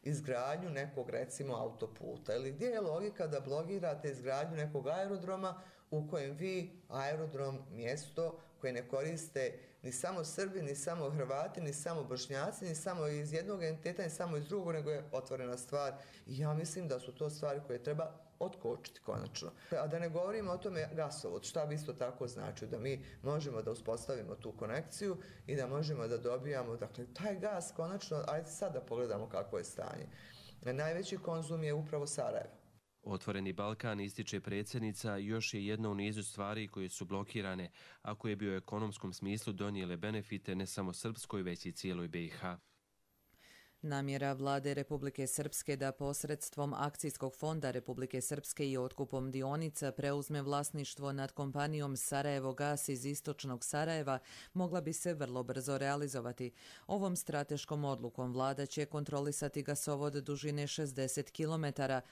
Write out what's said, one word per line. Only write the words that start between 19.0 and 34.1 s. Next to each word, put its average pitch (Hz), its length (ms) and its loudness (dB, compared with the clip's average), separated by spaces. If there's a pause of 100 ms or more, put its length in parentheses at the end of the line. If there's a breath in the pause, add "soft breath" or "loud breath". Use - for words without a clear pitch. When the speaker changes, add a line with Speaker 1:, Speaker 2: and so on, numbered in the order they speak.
Speaker 1:
A 156 160 2
da 165 120 0
ne 170 100 0
govorimo 185 420 0
o 180 60 0
tome 165 380 -2
gasovod, 143 480 -2
šta 156 220 0
bi 147 100 0
isto 151 180 -2
tako 127 340 0
značio, 107 400 -6
da 117 120 -2
mi 131 260 0 (180 loud breath)
možemo 143 380 0
da 107 100 0
uspostavimo 113 640 -2
tu 110 160 -6
konekciju 160 680 -2 (300 loud breath)
i 143 80 0
da 131 120 2
možemo 139 400 2
da 117 100 2
dobijamo, 123 600 0
dakle, 113 360 -4
taj 196 260 0
gas 185 360 0
konačno, 165 520 0
ajde 156 220 0
sad 190 240 0
da 127 80 0
pogledamo 113 480 0
kakvo 98 280 0
je 87 60 0
stanje. - 420 -6 (560 loud breath)
Najveći 160 560 0
konzum 165 460 0
je 147 100 2
upravo 151 340 0
Sarajevo. 120 460 0 (540)
Speaker 2:
„Otvoreni 98 460 0
Balkan”, 107 460 0
ističe 101 420 -2